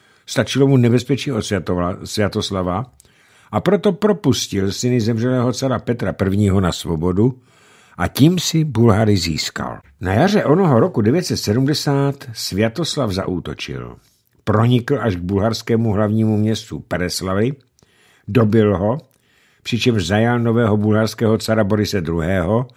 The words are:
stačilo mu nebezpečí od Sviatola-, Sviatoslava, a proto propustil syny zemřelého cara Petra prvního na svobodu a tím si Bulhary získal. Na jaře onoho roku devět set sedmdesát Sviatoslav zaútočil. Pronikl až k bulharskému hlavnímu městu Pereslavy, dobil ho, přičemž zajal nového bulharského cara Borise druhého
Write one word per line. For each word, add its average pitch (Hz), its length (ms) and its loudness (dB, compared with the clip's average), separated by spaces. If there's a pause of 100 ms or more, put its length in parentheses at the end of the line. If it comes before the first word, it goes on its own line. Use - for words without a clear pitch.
(280)
stačilo 127 400 0
mu 139 100 4
nebezpečí 123 560 2
od 110 80 -2
Sviatola-, 90 640 -4
Sviatoslava, 98 880 -4 (600)
a 107 80 0
proto 208 320 2
propustil 135 800 0
syny 123 280 0
zemřelého 120 520 0
cara 127 260 -2
Petra 113 340 -4
prvního 98 480 2
na 87 120 0
svobodu 90 640 -2 (580)
a 87 120 -2
tím 170 300 4
si 160 260 -2
Bulhary 110 520 2
získal. 73 640 -6 (200)
Na - 140 -2
jaře 202 300 2
onoho 147 360 4
roku 165 200 0
devět 131 260 2
set 110 100 -4
sedmdesát 139 960 -2
Sviatoslav 113 800 -2
zaútočil. 73 880 -6 (480)
Pronikl 120 560 2
až 107 160 0
k - 20 -6
bulharskému 110 760 0
hlavnímu 107 440 0
městu 107 420 -4
Pereslavy, 92 760 -4 (760)
dobil 107 480 4
ho, 104 220 -2 (640)
přičemž 110 440 0
zajal 113 320 2
nového 117 380 2
bulharského 107 640 0
cara 110 260 0
Borise 104 360 -2
druhého 87 760 -2